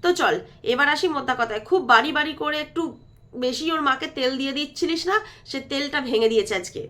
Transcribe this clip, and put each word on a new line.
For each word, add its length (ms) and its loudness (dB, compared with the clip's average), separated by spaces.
তো 100 4
চল, 280 2
এবার 260 2
আসি 200 2
মোদ্দা 300 -2
কথায়। 220 -2
খুব 220 2
বাড়ি 300 4
বাড়ি 200 0
করে 280 -4
একটু 380 -6
বেশি 360 -2
ওর 80 0
মাকে 260 0
তেল 300 -2
দিয়ে 160 -4
দিচ্ছিলিস 540 -2
না? 140 2
সে 160 -6
তেলটা 400 -4
ভেঙে 280 2
দিয়েছে 260 2
আজকে। 360 -6